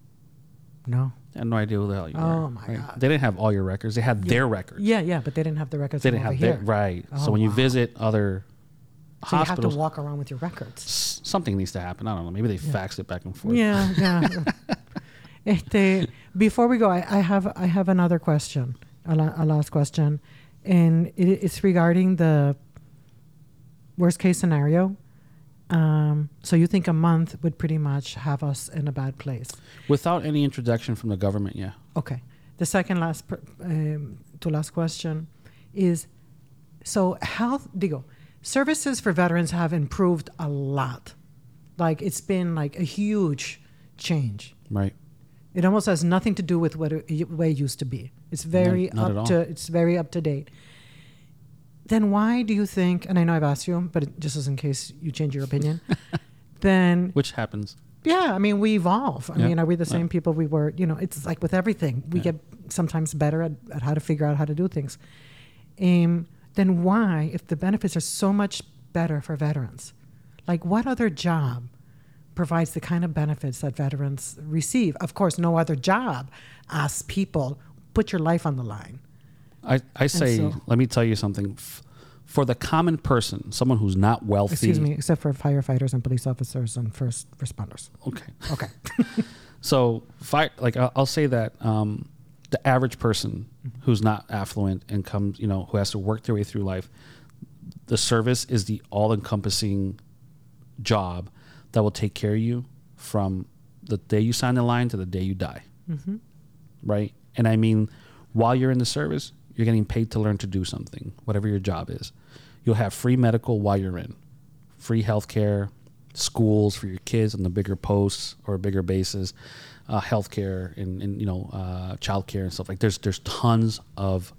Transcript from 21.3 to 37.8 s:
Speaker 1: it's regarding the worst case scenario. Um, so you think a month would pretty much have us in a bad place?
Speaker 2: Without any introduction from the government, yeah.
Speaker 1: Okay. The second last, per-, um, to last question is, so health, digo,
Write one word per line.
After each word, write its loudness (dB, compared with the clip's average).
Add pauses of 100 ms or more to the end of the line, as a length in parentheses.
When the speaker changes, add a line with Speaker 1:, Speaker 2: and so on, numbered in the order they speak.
Speaker 1:
it's -2
regarding 4
the 4 (1400)
worst 4
case 4
scenario. 2 (760)
Um, 4 (140)
so 2
you 8
think 0
a 4
month 2
would -2
pretty -2
much -2
have -4
us -4
in -4
a -2
bad -6
place? -8 (380)
Speaker 2:
Without 2
any 0
introduction -2
from -6
the -2
government, -2
yeah. -8 (240)
Speaker 1:
Okay. -6 (360)
The -4
second 0
last, -4
per-, -10 (240)
um, -4 (240)
to -4
last -4
question -4 (460)
is, 0 (760)
so 0
health, -4 (100)
digo, -4 (380)